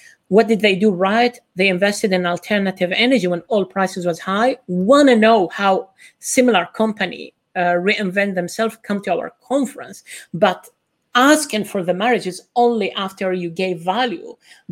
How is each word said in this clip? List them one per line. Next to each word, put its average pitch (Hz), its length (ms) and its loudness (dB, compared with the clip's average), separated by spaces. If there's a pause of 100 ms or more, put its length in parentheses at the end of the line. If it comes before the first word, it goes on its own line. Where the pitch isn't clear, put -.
(280)
What 214 200 4
did 220 120 2
they 202 160 2
do 208 140 2
right? 208 480 0 (180)
They 190 120 2
invested 196 440 0
in 180 120 0
alternative 185 720 -2
energy 226 320 2
when 175 240 -2
oil 202 160 0
prices 185 400 -4
was 170 140 -4
high. 226 360 -2 (120)
Wanna 240 480 4
know 214 320 4
how 190 420 -2 (280)
similar 226 540 2
company, 208 640 -6 (220)
uh, 175 180 0 (140)
reinvent 202 460 -2
themselves? 196 480 -4
Come 202 200 -4
to 190 100 -4
our 170 200 -4 (140)
conference. 220 560 -6 (300)
But 180 380 -2 (440)
asking 269 500 2
for 196 180 -6
the 175 120 -2
marriage 202 320 -2
is 180 140 -8 (140)
only 233 380 2
after 190 400 -6
you 175 180 -4
gave 180 300 -4
value 190 560 -4 (360)